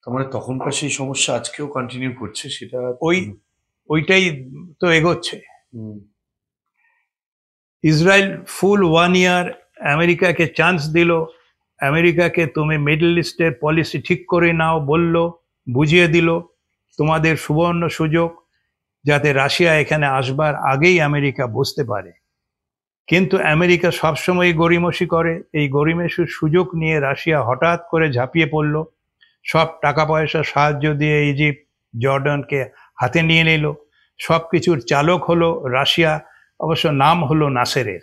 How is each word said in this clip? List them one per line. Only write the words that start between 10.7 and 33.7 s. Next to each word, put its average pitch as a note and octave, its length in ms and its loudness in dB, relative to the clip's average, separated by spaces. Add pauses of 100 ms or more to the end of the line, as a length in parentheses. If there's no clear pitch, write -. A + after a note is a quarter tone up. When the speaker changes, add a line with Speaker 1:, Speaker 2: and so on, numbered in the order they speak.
Speaker 2:
দিল, E3+ 360 2 (560)
আমেরিকাকে E3 680 2
"তুমি D#3 300 -2
মিডল D#3 400 2
ইস্টের E3 340 -2 (100)
পলিসি D3+ 400 -2
ঠিক - 260 -4
করে E3+ 260 2
নাও" D#3+ 320 -2
বলল, E3+ 440 0 (440)
বুঝিয়ে D#3+ 340 4
দিল, E3 320 2 (580)
"তোমাদের D#3 400 0
সুবর্ণ E3+ 500 -2
সুযোগ, E3 580 -2 (580)
যাতে D3 300 2
রাশিয়া D3 420 2
এখানে D3+ 300 0
আসবার C3+ 500 -2
আগেই D#3 460 2
আমেরিকা C#3+ 460 0
বুঝতে C3 360 -4
পারে।" G2 280 -8 (960)
কিন্তু F#3 300 2
আমেরিকা F3 540 2
সবসময় F3 640 0
গড়িমসি E3+ 520 0
করে। E3 380 -2 (100)
এই D3 160 0
গড়িমসির D#3+ 580 0
সুযোগ F3 480 0
নিয়ে D#3+ 240 0
রাশিয়া C#3+ 440 0
হঠাৎ E3 380 0 (100)
করে D#3+ 220 0
ঝাঁপিয়ে C3 320 0
পড়ল, D3+ 380 -2 (600)
সব D#3+ 240 0 (140)
টাকা D3 240 0
পয়সা D#3 380 -2
সাহায্য D3 500 0
দিয়ে D3 360 2
ইজিপ্ট, C#3+ 380 -2 (340)
জর্ডানকে C#3 680 -2 (320)
হাতে B2 200 0
নিয়ে E3 220 4
নিল। D3+ 300 2 (480)